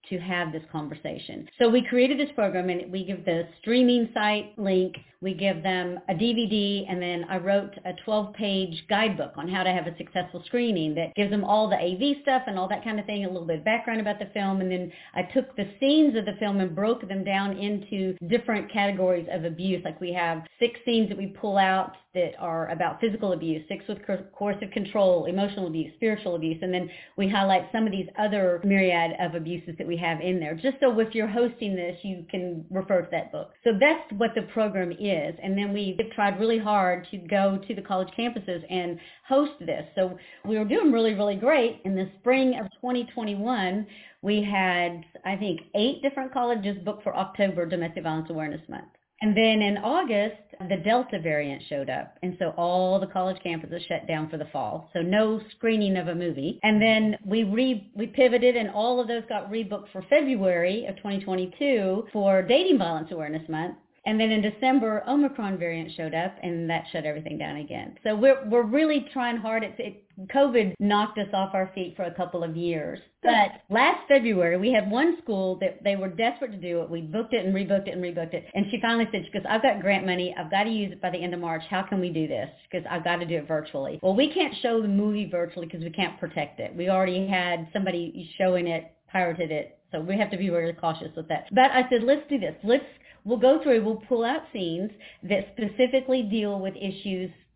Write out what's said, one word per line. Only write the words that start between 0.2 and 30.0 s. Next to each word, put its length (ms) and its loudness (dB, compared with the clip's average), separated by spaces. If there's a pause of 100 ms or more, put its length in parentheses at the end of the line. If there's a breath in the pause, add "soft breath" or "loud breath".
this 180 -8
conversation. 760 -10 (100)
So 120 6
we 120 6
created 360 4
this 140 0
program, 360 0
and 240 -4
we 120 -6
give 200 -8
the 220 0 (140)
streaming 520 4
site 460 -2
link, 380 2 (240 soft breath)
we 140 -4
give 300 -2
them 340 -2 (100)
a 60 0
D 180 2
V 140 0
D, 420 0
and 140 -4
then 260 -4
I 100 -4
wrote 360 0 (100)
a 80 -6 (120)
twelve-page 840 -2
guidebook 480 0
on 120 -8
how 160 -2
to 80 2
have 160 -2
a 80 -10
successful 500 -6
screening 480 0
that 220 -4
gives 140 0
them 140 0
all 240 2
the 80 2
A 200 -2
V 260 0
stuff 240 2
and 100 -4
all 120 -2
that 160 -6
kind 160 -4
of 60 -10
thing, 180 -4
a 40 -4
little 180 -6
bit 120 -2
of 60 -12
background 360 0
about 200 -2
the 60 -8
film, 340 -2
and 100 0
then 220 -4 (220 loud breath)
I 80 -2 (120)
took 220 0
the 120 -4 (120)
scenes 360 6
of 80 -2
the 140 -4
film 220 0
and 140 0
broke 320 0
them 180 -4
down 340 -2
into 580 -4 (120)
different 440 -2
categories 580 2
of 140 -4
abuse. 400 -2
Like, 160 -8
we 120 -6
have 320 -2 (160)
six 240 0
scenes 240 4
that 100 -6
we 80 -4
pull 320 -2
out 380 2 (180)
that 240 0
are 320 -4
about 300 -2
physical 320 0
abuse, 360 -2
six 200 -8
with 180 -8
co-, 260 -4
coercive 380 -4
control, 560 2
emotional 400 -2
abuse, 300 -4
spiritual 400 -2
abuse, 260 -4
and 100 -2
then 160 -2 (280 loud breath)
we 120 0
highlight 440 2
some 140 2
of 60 0
these 160 -4 (100)
other 460 2
myriad 540 4
of 160 -2
abuses 440 -6
that 80 -6
we 100 -2
have 240 -2